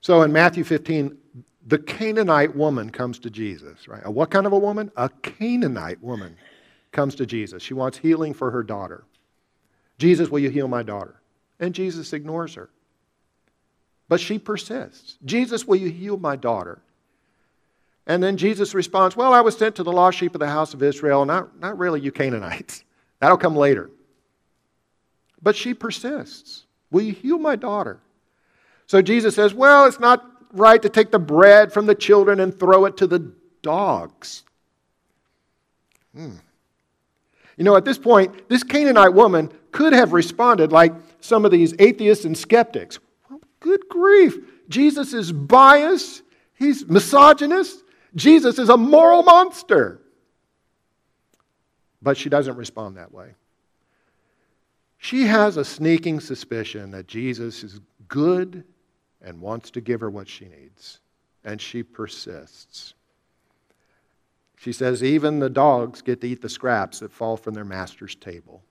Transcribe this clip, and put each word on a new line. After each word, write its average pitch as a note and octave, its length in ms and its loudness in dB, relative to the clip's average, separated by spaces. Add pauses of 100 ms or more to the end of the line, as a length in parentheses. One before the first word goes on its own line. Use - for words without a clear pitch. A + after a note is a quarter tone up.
So E3+ 200 2
in D3+ 140 0
Matthew E3+ 300 0
fifteen, D3+ 520 -6 (500)
the D3 120 -2
Canaanite E3+ 760 -2
woman C#3+ 360 -6
comes B2 300 -12
to A#2+ 100 -14
Jesus, F2+ 580 -16
right? G#2+ 160 -20
A G2 60 -12
what D3 200 -4
kind G3 160 -2
of G3 60 -2
a G3 60 0
woman? G#3 400 -6
A B2+ 100 -4
Canaanite C#3+ 920 -8
woman G2+ 340 -16 (560)
comes C#3 220 -4
to C3+ 100 -8
Jesus. G#2 380 -12
She - 100 -16
wants C3 240 -8
healing D#3+ 380 -4
for B2+ 160 -8
her A#2+ 120 -8
daughter. G2+ 420 -14 (920)
"Jesus, E3 320 0
will C#3+ 120 -6
you C#3 100 -4
heal C3+ 180 -6
my A#2+ 140 -6
daughter?" G#2 400 -14 (360)
And F3+ 160 -10
Jesus F3 380 -10
ignores D#3+ 400 -12
her. - 160 -20 (1400)
But F3 140 -2
she G#3 180 -10
persists. - 880 -14
"Jesus, A#3 420 -6
will G3 100 0
you F#3+ 120 -4
heal F#3+ 300 -12
my D3+ 180 -6
daughter?" G#2 460 -8 (1200)
And F3 160 -4
then G3 140 -4
Jesus G3 380 -4
responds, F#3+ 420 -2
"Well, B3+ 160 0
I B3 80 6
was A3+ 160 0
sent A3 200 -4
to F#3 60 -10
the F3 80 -6
lost F3+ 280 2
sheep F3+ 160 -6
of D#3 60 -8
the D3 80 -4
house D3+ 260 -6
of C3+ 80 -8
Israel, C#3+ 420 -2
not, E3 340 -6
not F#3+ 200 -12
really E3+ 240 -6
you C#3 100 -8
Canaanites. A2+ 720 -10 (360)
That'll F3 180 2
come D#3+ 180 -4
later." C#3 340 0 (1500)
But G#3 160 0
she A#3+ 160 -10
persists. - 960 -14 (240)
"Will F3+ 100 0
you G#3+ 140 -8
heal D#4 240 -4
my D4+ 180 -4
daughter?" G3+ 440 -8 (840)
So G3 140 4
Jesus A3 340 0
says, G#3 200 2
"Well, C#4 320 6
it's B3 120 0
not A#3+ 320 0 (220)
right A3 300 6
to G#3 80 0
take G#3+ 200 0
the G#3+ 80 0
bread G3 540 6
from G#3+ 140 -2
the G#3 80 4
children G3+ 440 2
and F#3 160 -2
throw F#3+ 300 4
it F#3+ 140 -4
to G3 80 0
the E3+ 260 -4 (300)
dogs." D3+ 800 -6 (1700)
Hmm. D3 200 -18 (1200)
You D#3+ 80 -6
know, G3+ 120 6
at F#3 100 2
this C4+ 100 -2
point, G3 540 2
this B3 120 0
Canaanite A#3+ 520 4
woman F#3 360 4 (220)
could D#4 220 2
have A#3 180 4
responded F3 580 0
like E3 220 6 (280)
some G#3+ 260 0
of G3 40 4
these E3+ 280 2
atheists G#3+ 480 4
and D#3 100 -6
skeptics. A3+ 600 -2 (320)
"Well, C#4+ 100 -20 (200)
good F#4 280 -2
grief. F#4+ 480 4 (320)
Jesus C#4 460 -2
is F#3 180 -6
biased. C4+ 880 4 (300)
He's C#4 340 -4
misogynist. D4 960 2 (320)
Jesus C4 440 4
is A#3+ 100 -2
a A#3+ 80 8
moral D#4+ 460 6
monster." E4+ 800 2 (2000)
But C3+ 160 -2
she - 100 -10
doesn't C#3 280 -2
respond A2 420 -16
that E2+ 160 -20
way. F#2 200 -20 (1600)
She C4 240 -6
has G#3+ 340 2
a C#3+ 80 -4
sneaking D#3+ 560 -4
suspicion A2 680 -14
that F#2+ 160 -18
Jesus A#2 580 -12
is G2+ 160 -20 (280)
good F3+ 540 -4 (640)
and E2+ 140 -20
wants G#2+ 300 -14
to B2+ 100 -14
give A2+ 220 -8
her A2 80 -10
what G2 180 -18
she - 160 -20
needs. D2+ 560 -20 (440)
And G#2+ 140 -14
she - 240 -14
persists. - 1120 -20 (1600)
She - 160 -14
says, B2+ 320 -6
"Even D3 360 -2
the C3+ 100 -4
dogs B2+ 540 0
get B2 180 -6
to B2 80 -10
eat B2 140 -12
the A2+ 80 -14
scraps G#2+ 480 -6
that G#2+ 120 -18
fall A2+ 280 -10
from A2 160 -14
their G#2+ 100 -16
master's F#2+ 520 -16
table." F2+ 540 -20